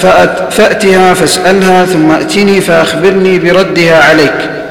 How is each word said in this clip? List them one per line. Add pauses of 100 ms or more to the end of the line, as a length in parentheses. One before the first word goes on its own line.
فأت-،
فأتها
فاسألها،
ثم
أتني
فأخبرني
بردها
عليك". (200)